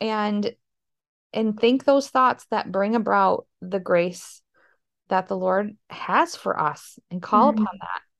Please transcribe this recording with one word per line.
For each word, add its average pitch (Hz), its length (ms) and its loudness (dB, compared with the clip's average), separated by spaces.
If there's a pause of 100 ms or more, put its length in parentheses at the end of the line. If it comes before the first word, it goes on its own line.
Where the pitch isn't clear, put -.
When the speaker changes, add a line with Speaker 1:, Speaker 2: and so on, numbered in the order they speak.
Speaker 1:
and, 208 540 -2 (800)
and 214 260 -2
think 247 260 2
those 277 240 4
thoughts 262 420 2
that 214 220 -4
bring 202 240 0
about 202 500 2 (160)
the 185 180 -6
grace 175 600 -2 (680)
that 185 180 0
the 196 100 -6
Lord 190 400 -2 (120)
has 285 480 -2
for - 220 -4
us - 400 -6 (120)
and 180 120 -8
call 220 280 4
Speaker 2:
Mm-hmm. 220 120 0
Speaker 1:
upon 190 180 -6
that. - 200 -10 (200)